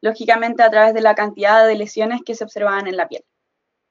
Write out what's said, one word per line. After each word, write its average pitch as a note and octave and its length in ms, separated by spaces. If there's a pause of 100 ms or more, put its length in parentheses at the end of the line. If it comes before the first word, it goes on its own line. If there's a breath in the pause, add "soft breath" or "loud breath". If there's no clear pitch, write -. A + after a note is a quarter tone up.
lógicamente A3+ 640
a A3 60
través A3 240
de A3 80
la G#3+ 140
cantidad G#3 520
de A3 80
lesiones A3 500
que A3+ 100
se A3+ 80
observaban G3+ 440
en F#3 100
la F3+ 100
piel. - 160 (680)